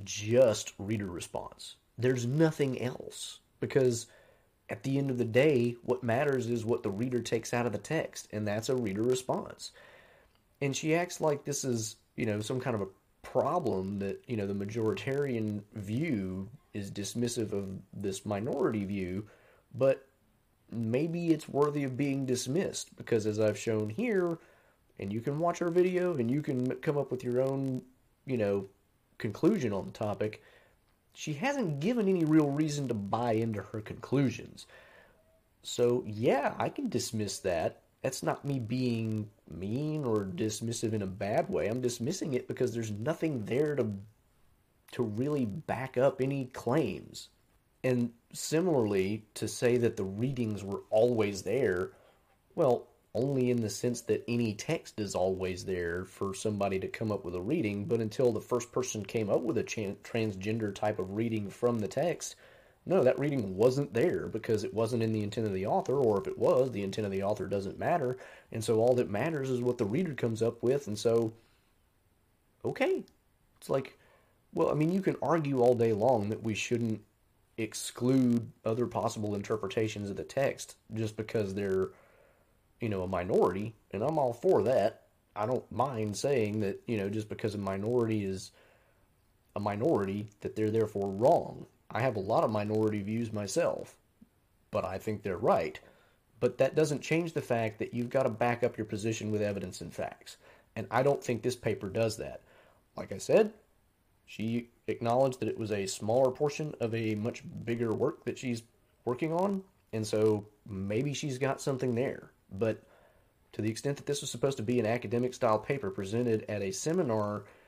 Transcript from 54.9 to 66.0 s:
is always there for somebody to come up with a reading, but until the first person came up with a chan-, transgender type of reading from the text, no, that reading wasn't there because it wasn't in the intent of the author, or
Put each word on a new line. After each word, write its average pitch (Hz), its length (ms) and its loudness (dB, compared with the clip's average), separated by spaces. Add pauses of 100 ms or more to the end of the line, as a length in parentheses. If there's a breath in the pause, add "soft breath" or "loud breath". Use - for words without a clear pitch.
is 98 160 -4
always 92 500 0
there 87 400 -2
for 98 280 -4
somebody 98 460 0
to 95 80 -4
come 107 240 -4
up 101 140 -4
with 90 100 -6
a 90 60 -4
reading, 101 440 0
but 117 140 2
until 117 320 2
the 117 80 0
first - 320 -4
person 120 320 -2
came 107 260 -2
up 127 120 2
with 110 160 -2
a 107 60 2
chan-, 101 400 -6
transgender 107 720 -2
type 107 260 0
of 95 160 -4
reading 110 340 -2
from 120 300 0
the 101 80 -2
text, - 480 -2 (500 loud breath)
no, 175 180 4
that 127 160 6
reading 135 360 0
wasn't 127 380 4
there 117 340 2
because 107 360 0
it 95 100 -6
wasn't 113 300 2
in 110 80 2
the 107 120 0
intent 107 240 -2
of 101 60 0
the 95 120 0
author, 143 320 2
or 110 220 6